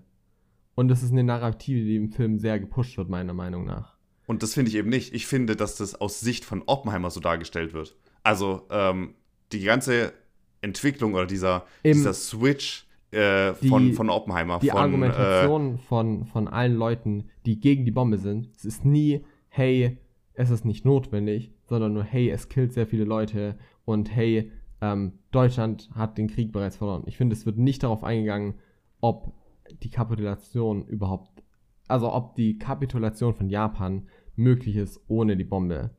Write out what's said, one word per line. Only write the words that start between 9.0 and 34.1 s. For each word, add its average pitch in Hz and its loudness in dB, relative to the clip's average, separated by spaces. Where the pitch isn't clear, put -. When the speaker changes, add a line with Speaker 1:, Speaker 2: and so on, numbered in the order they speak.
Speaker 2:
die 101 -6
ganze 120 2
Entwicklung 110 -2
oder 92 2
dieser, 92 0
Speaker 1:
Im 151 6
Speaker 2:
dieser 143 4
Switch, 131 -2
äh, 98 4
von, 131 6
Speaker 1:
die, 123 4
Speaker 2:
von 110 0
Oppenheimer, 87 -2
Speaker 1:
die 139 2
Speaker 2:
von, - 2
äh, - 4
Speaker 1:
Argumentation 131 2
von, 113 -2
von 107 -2
allen 123 0
Leuten, 113 -2
die 110 2
gegen 139 4
die 120 2
Bombe 117 2
sind, 104 -4
es - -20
ist 110 -8
nie, 147 4
hey, 127 2
es 123 0
ist 117 0
nicht 107 -2
notwendig, 113 0
sondern 110 0
nur, 104 -2
hey, 123 2
es - -4
killt 123 0
sehr 117 0
viele 110 0
Leute 107 -2
und 107 -2
hey, 113 2
ähm, 101 -2
Deutschland 123 2
hat 110 -4
den 107 0
Krieg 110 -4
bereits 98 -4
verloren. 101 -6
Ich 101 -12
finde, 123 2
es 107 -4
wird 107 -2
nicht 127 2
darauf 110 -2
eingegangen, 104 -2
ob - -2
die - -8
Kapitulation 107 -4
überhaupt, 95 -6
also 117 0
ob 120 -6
die 110 0
Kapitulation 120 -2
von 98 -2
Japan 98 -4